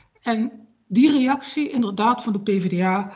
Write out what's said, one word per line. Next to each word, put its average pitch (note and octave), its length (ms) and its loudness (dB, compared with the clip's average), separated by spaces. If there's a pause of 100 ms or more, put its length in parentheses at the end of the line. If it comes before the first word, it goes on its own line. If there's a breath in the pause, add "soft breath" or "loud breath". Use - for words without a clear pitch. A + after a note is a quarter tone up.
(220 soft breath)
En A#3 280 -2 (360)
die C4 260 4
reactie C#4 580 0
inderdaad G#3+ 520 0
van A3+ 100 -4
de G3+ 60 -2
P G3 240 -2
V F3+ 60 -2
D F3 120 -2
A, F#3+ 360 -2